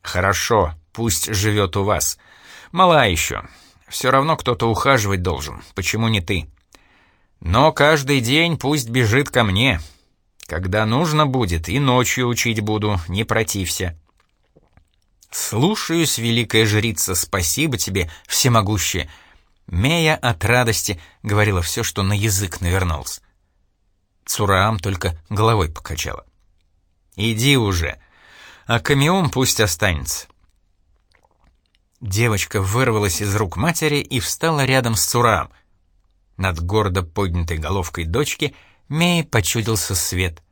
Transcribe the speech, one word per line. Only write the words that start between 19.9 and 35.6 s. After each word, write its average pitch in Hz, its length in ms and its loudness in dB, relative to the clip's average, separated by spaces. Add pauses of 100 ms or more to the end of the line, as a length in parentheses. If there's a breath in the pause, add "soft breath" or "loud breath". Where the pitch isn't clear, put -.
от 113 300 -2
радости 113 560 0 (220 loud breath)
говорила 104 380 2
всё, 113 220 -4
что 101 200 -4
на 95 100 0
язык 101 480 -2
навернулось. 87 600 -2 (1040)
Цураам 101 540 2
только 92 400 -4 (100)
головой 107 400 2
покачала. - 560 -10 (880)
«Иди 113 420 2
уже, 92 420 0 (680 loud breath)
а 117 140 0
Камиум 147 500 2
пусть 127 300 0
останется». 90 680 -2 (1700)
Девочка 107 600 0
вырвалась 107 600 0
из 101 140 -2
рук 101 220 -2
матери 151 400 0
и 135 220 -2
встала 156 440 -2
рядом 123 320 2
с - 100 0
Цураам. 113 440 2 (880 soft breath)